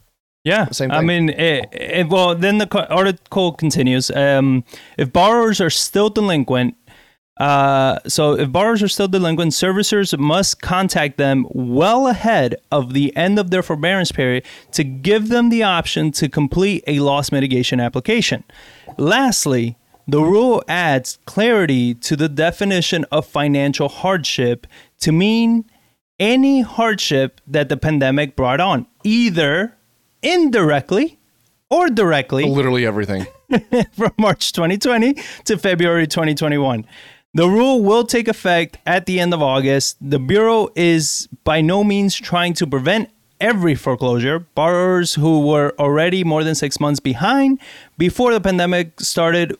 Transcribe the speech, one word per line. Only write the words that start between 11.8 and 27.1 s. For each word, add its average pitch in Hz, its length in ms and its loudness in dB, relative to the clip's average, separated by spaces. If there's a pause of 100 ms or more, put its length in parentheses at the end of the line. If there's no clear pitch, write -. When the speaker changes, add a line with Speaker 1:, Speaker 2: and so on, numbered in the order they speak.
Speaker 1:
ahead 185 480 0 (160)
of 127 220 -2
the 139 220 0
end 185 240 2
of 190 100 -2
their 185 140 0
forbearance 175 480 -2
period 127 320 -2 (280)
to 165 120 -2
give 180 460 -2
them 240 200 2
the 233 140 2
option 165 500 -2
to - 140 -2
complete 170 600 -2
a 147 120 0
loss 139 320 0
mitigation 131 480 0
application. 127 640 -2 (540)
Lastly, 147 800 0 (300)
the 147 140 2
rule 220 460 2
adds 160 580 -2
clarity 165 720 0
to - 200 -4
the 156 140 0
definition 170 800 -2
of 147 140 0
financial 143 640 -2
hardship 139 800 -2 (320)
to 156 120 0
mean 226 540 2 (540)
any 262 420 2
hardship 202 840 -2